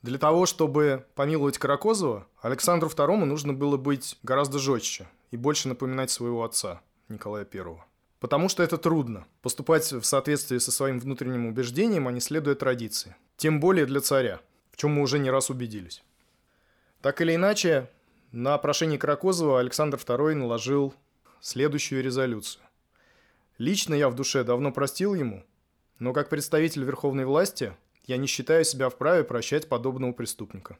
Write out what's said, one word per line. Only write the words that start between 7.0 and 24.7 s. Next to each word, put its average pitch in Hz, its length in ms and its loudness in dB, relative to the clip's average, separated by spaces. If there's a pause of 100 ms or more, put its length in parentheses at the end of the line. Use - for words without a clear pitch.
Николая 107 340 -8
Первого. 85 420 -12 (360)
Потому 147 260 2
что 175 160 0
это 165 140 0
трудно. 139 480 0 (160)
Поступать 156 500 0
в 120 120 -6
соответствии 135 560 0
со 123 120 -2
своим 135 280 0
внутренним 127 460 -4
убеждением, 131 600 0
а 123 60 0
не 123 80 -4
следуя 147 340 0
традиции. 120 600 -2 (180)
Тем 156 240 2
более 170 260 6
для 139 140 0
царя, 127 400 0 (320)
в - 60 -20
чём 147 160 2
мы 143 80 2
уже 139 180 2
не 131 100 0
раз 135 200 2
убедились. 110 540 -8 (1000)
Так 139 160 -2
или 165 160 4
иначе, 170 540 2 (420)
на 131 260 0
прошение 147 400 0
Каракозова 147 640 2
Александр 139 380 0
второй 147 380 0
наложил 131 580 0 (480)
следующую 143 600 -2
резолюцию. 127 640 -4 (960)
«Лично 160 360 0
я 143 140 4
в 120 80 0
душе 131 300 0
давно 127 260 2